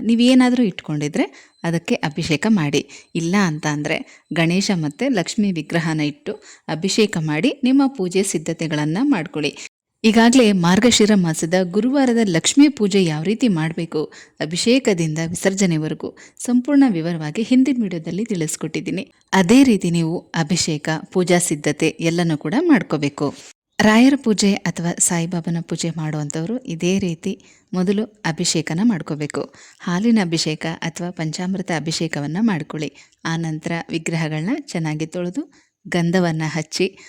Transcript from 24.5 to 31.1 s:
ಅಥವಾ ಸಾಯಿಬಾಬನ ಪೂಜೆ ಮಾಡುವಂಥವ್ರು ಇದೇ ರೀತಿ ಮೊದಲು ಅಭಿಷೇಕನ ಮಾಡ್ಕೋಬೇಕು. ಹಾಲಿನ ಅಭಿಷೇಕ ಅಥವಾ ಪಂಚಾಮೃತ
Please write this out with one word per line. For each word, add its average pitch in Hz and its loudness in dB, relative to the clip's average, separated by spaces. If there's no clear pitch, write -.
ಅಥವಾ 170 -4
ಸಾಯಿಬಾಬನ 170 -2
ಪೂಜೆ 165 -6
ಮಾಡುವಂಥವ್ರು 156 -6
ಇದೇ 175 -2
ರೀತಿ 190 -6
ಮೊದಲು 196 0
ಅಭಿಷೇಕನ 165 -4
ಮಾಡ್ಕೋಬೇಕು. 151 -4
ಹಾಲಿನ 214 0
ಅಭಿಷೇಕ 160 -2
ಅಥವಾ 170 -8
ಪಂಚಾಮೃತ 180 -6